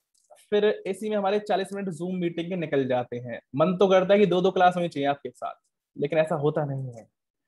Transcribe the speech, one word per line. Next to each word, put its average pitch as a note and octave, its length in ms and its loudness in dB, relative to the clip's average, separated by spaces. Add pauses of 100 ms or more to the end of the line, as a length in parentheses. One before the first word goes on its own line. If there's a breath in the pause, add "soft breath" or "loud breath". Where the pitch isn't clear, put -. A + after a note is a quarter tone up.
(500)
फिर G#3 160 2 (220)
इसी G3+ 220 -6
में G#3+ 80 0
हमारे G3+ 220 0
चालीस F#3+ 340 -4
मिनट G3 160 -6
Zoom F3 240 -6
meeting E3+ 360 -4
के F#3+ 60 -6
निकल D3 320 -2
जाते B2 300 -2
हैं। A#2+ 240 -12 (140)
मन E3+ 220 2
तो G3 100 6
करता F#3 260 6
है G3+ 60 6
कि G#3 60 6
दो F3+ 160 2
दो F#3+ 100 4
class F3+ 240 4
होनी F3 140 -2
चाहिए C#3 200 -2
आपके C#3+ 200 -4
साथ, G2+ 260 -12 (420)
लेकिन D3 220 0
ऐसा D#3 160 2
होता D3+ 300 0
नहीं C3+ 280 -8
है। A2 140 -18 (400)